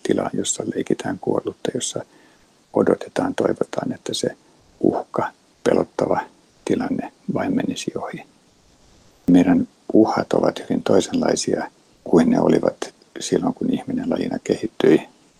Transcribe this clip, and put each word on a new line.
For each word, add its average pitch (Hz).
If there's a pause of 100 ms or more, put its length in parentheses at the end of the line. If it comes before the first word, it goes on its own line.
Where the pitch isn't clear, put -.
tilaan, -
jossa - (100)
leikitään -
kuollutta, -
jossa - (680)
odotetaan, -
toivotaan, -
että -
se - (440)
uhka, - (360)
pelottava - (440)
tilanne - (220)
vain 95
menisi -
ohi. - (1040)
Meidän 87 (240)
uhat -
ovat -
hyvin -
toisenlaisia - (340)
kuin -
ne 85
olivat 50 (260)
silloin, -
kun -
ihminen -
lajina -
kehittyi, - (320)